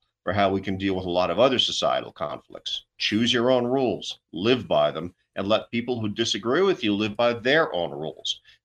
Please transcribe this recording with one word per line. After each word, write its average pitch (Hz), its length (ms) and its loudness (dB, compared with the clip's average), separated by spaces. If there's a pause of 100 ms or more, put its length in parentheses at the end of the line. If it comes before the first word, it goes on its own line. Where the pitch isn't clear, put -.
(220)
for 90 120 -2
how 98 160 4
we 98 100 0
can 98 160 -4
deal 98 180 0
with 92 120 -4
a 90 40 -4
lot 90 200 2
of 87 80 -2
other 123 200 4
societal 64 540 0
conflicts. - 720 -10 (140)
Choose 117 340 0
your 123 180 2
own 120 160 4
rules, 123 520 -2 (160)
live 107 340 0
by 76 220 4
them, 80 240 -8 (220)
and 98 120 -4
let 107 220 0
people 120 280 -4
who 107 120 -4
disagree 113 500 -2
with 190 240 0
you 104 100 2
live 104 220 -2
by 120 160 2
their 127 420 0
own 85 160 -2
rules. - 520 -10 (220)